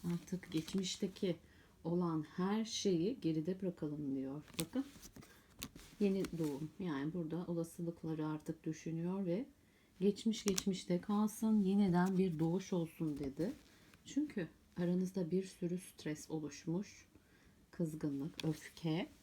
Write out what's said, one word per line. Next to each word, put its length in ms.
Artık 380
geçmişteki 840
olan 420
her 300
şeyi 560
geride 400
bırakalım 540
diyor. 260
Bakın. 240
Yeni 240
doğum. 320
Yani 340
burada 340
olasılıkları 800
artık 360
düşünüyor 600
ve 200
geçmiş 440
geçmişte 580
kalsın. 640
Yeniden 540
bir 220
doğuş 340
olsun 460
dedi. 340
Çünkü 420
aranızda 540
bir 120
sürü 360
stres 520
oluşmuş. 760
Kızgınlık, 760
öfke. 640